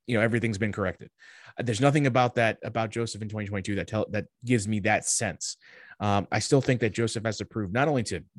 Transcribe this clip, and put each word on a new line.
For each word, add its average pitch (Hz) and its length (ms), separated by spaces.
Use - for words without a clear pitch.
You 117 120
know, 104 60
everything's 113 340
been 104 140
corrected. 95 380
Uh, - 40
there's 113 180
nothing 143 240
about 123 300
that, 113 280
about 113 280
Joseph 110 320
in 104 60
twenty 104 180
twenty-two 101 280
that 90 120
tell, 107 240
that 101 140
gives 117 220
me 107 140
that 107 260
sense. - 500
Um, 101 320
I - 60
still 131 240
think 123 200
that 110 120
Joseph 113 320
has 110 120
to 101 80
prove 101 280
not 135 140
only 135 160
to 87 200